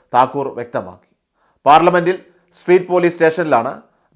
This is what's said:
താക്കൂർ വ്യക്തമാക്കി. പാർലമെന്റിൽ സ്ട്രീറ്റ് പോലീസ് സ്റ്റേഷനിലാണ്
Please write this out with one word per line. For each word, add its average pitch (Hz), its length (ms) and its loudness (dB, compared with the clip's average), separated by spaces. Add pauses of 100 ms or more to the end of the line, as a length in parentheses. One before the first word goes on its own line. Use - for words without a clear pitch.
(160)
താക്കൂർ 135 320 0 (120)
വ്യക്തമാക്കി. 107 500 -12 (580)
പാർലമെന്റിൽ 170 480 2 (440)
സ്ട്രീറ്റ് 175 320 0
പോലീസ് 175 260 0
സ്റ്റേഷനിലാണ് 160 560 -2 (420)